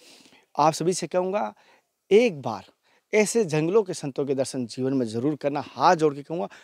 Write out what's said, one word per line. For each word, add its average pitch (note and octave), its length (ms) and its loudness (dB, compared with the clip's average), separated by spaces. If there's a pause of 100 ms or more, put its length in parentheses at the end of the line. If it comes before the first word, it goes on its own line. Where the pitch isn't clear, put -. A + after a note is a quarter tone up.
(580)
आप D3+ 140 4
सभी D#3+ 200 -2
से E3+ 140 -6
कहूँगा, F#3+ 480 -2 (560)
एक G3 320 4
बार G#2 220 -6 (500)
ऐसे G#3+ 300 4
जंगलों E3 380 2
के F3+ 120 -6
संतों C#3+ 320 -6
के C3+ 80 0
दर्शन C3 320 -4
जीवन B2+ 260 -4
में B2+ 140 0
ज़रूर A#2+ 300 -4
करना। C#3+ 240 -4
हाथ C#3+ 360 2
जोड़ D3+ 180 2
के C#3+ 80 -14
कहूँगा, F3 260 -8 (160)